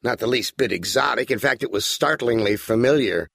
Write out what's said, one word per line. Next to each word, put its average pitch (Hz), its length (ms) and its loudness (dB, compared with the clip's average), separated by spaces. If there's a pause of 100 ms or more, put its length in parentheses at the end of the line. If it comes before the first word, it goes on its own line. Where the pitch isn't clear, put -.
Not 120 180 -2
the 113 80 -2
least 123 280 -2
bit 123 140 0
exotic. 127 640 0
In 110 80 -2
fact, 135 240 0
it - 80 -6
was 101 120 -2
startlingly 117 720 0
familiar. 113 800 2